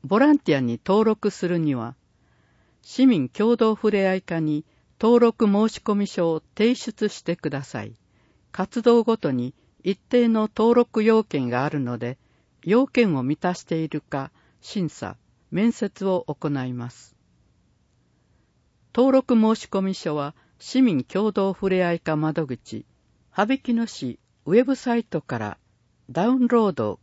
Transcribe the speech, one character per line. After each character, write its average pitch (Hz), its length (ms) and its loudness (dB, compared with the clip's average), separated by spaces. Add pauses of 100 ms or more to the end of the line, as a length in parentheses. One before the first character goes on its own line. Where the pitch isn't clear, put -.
ボ 185 160 0
ラ 285 120 6
ン 294 60 6
テ - 140 -2
ィ 143 60 4
ア - 20 0
に 120 260 -2
登 208 220 2
録 214 240 -2
す - 160 -6
る 175 100 0
に 151 180 0
は、 120 200 -8 (840)
市 - 260 2
民 156 220 2
共 226 260 2
同 226 180 0
ふ 214 160 -2
れ 196 180 0
あ 190 80 0
い 185 60 -6
課 165 180 -6
に 151 240 -2 (360)
登 233 260 4
録 226 200 0
申 208 60 4 (300)
込 202 240 -2
書 170 280 -2
を 160 100 -6 (120)
提 233 200 2
出 214 340 -6
し - 120 -12
て 170 140 -4
く - 140 -8
だ 139 140 -6
さ 113 200 -10
い。 110 120 -16 (560)
活 196 300 -6
動 233 220 4
ご 226 140 0
と 151 140 -4
に 123 240 -6 (280)
一 190 120 -2
定 240 320 0
の 220 140 2
登 220 340 2
録 240 280 2
要 220 200 4
件 135 260 -4
が 123 160 -2
あ 147 40 -2
る 151 100 -4
の 123 180 -4
で、 120 220 -8 (460)
要 233 220 2
件 208 280 2
を 127 80 -2
満 139 180 -4
た 180 120 -2
し - 100 -10
て 165 140 -4
い 160 100 -4
る 151 140 -6
か、 135 300 -8 (280)
審 175 300 -6
査、 - 260 -12 (340)
面 208 220 0
接 196 340 -8
を 185 220 -2
行 156 220 -6
い 131 240 -4
ま 120 160 -10
す。 - 260 -20 (1800)
登 254 220 4
録 262 200 2
申 220 60 6 (260)
込 190 260 -2
書 160 220 -6
は、 147 200 -6 (240)
市 - 220 -2
民 175 240 2
共 208 260 -2
同 196 220 0
ふ 196 160 -4
れ 185 160 2
あ 175 80 0
い 170 80 -4
課 156 160 -2
窓 156 280 -2
口、 117 400 -12 (460)
羽 214 240 0
曳 254 180 -4
野 233 140 -2
市 - 320 -10 (260)
ウ 160 100 0
ェ 247 100 6
ブ 262 100 0
サ 240 220 -2
イ 226 80 -4
ト 160 160 -6
か - 160 -8
ら 107 200 -8 (520)
ダ 160 180 0
ウ 254 100 2
ン 247 100 2
ロ 233 220 2
ー - 40 -2
ド 107 280 -4